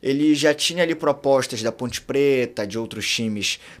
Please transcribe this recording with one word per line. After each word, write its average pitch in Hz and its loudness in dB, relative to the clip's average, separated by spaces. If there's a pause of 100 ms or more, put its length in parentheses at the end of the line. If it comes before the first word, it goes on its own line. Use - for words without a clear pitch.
Ele 147 2
já 147 2
tinha 175 0
ali 165 -2
propostas 139 0
da 113 -2
Ponte 120 -8
Preta, 127 0
de 101 -6
outros 113 -8
times 107 -4 (200)